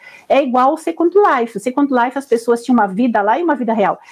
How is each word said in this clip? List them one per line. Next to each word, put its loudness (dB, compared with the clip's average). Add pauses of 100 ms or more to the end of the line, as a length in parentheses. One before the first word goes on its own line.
(300)
É 2
igual 2
o -4
Second -2
Life. 2
O -10
Second -2
Life, 0
as -8
pessoas -2
tinham 2
uma 2
vida 0
lá 0
e -4
uma 0
vida -2
real. 0 (120)